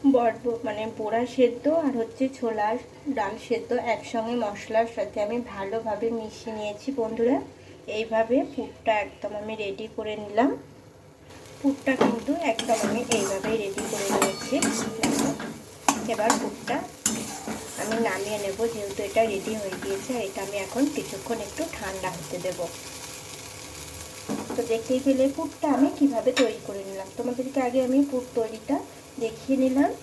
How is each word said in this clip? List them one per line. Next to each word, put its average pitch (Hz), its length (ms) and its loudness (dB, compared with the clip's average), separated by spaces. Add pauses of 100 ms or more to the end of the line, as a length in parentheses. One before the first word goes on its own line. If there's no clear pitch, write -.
(140)
বড়, 233 200 6 (320)
মানে 214 160 -4 (160)
বড়া 220 240 2 (120)
সেদ্ধ 240 300 6 (200)
আর 262 160 4
হচ্ছে - 220 -2 (140)
ছোলার 220 400 0 (400)
ডাল 208 160 0 (140)
সেদ্ধ 233 220 0 (240)
একসঙ্গে 226 500 -2
মশলার 220 520 0
সাথে - 300 -2
আমি 226 120 -2 (160)
ভালোভাবে 214 540 -2 (100)
মিশিয়ে 220 400 -8
নিয়েছি। 208 300 -6 (120)
বন্ধুরা, 226 380 2 (600)
এইভাবে 220 380 2 (180)
পুরটা - 400 -2 (100)
একদম - 280 -8 (100)
আমি 214 120 -6 (100)
রেডি 202 220 -6 (100)
করে 214 180 -4 (100)
নিলাম। 208 260 4 (1080)
পুরটা 269 340 2 (100)
কিন্তু 226 280 2 (200)
একদম 220 260 2 (100)
আমি 214 140 0 (160)
এইভাবেই 196 460 0
রেডি 196 280 -4
করে 202 240 -2
নিয়েছি। - 400 2 (1600)
এবার 214 260 4
পুরটা - 360 -4 (1040)
আমি 214 140 -2 (120)
নামিয়ে 202 360 -2
নেব, 190 160 -4 (140)
যেহেতু 202 360 -6
এটা 220 120 4 (100)
রেডি 196 300 -2
হয়ে 185 220 -4
গিয়েছে। 196 340 -4
আর 226 120 -2
এটা 202 180 -6
আমি 202 180 -6
এখন 240 180 0 (120)
কিছুক্ষণ 214 420 -4 (100)
একটু - 160 -6 (140)
ঠান্ডা 190 380 -4
হতে 170 300 -8
দেব। 175 140 -2 (2000)
তো 233 60 0 (100)
দেখতেই 254 340 2
পেলে 262 200 6 (100)
পুরটা 320 400 -2
আমি 262 220 6
কিভাবে 254 340 4 (100)
তৈরি 233 260 4
করে 196 220 -6
নিলাম, 190 180 -8 (100)
তোমাদেরকে 247 500 -2
আগে 247 200 4
আমি 262 120 6 (100)
পুর 254 140 -2 (140)
তৈরিটা 226 380 0 (480)
দেখিয়ে 262 400 0
নিলাম। 269 260 6 (140)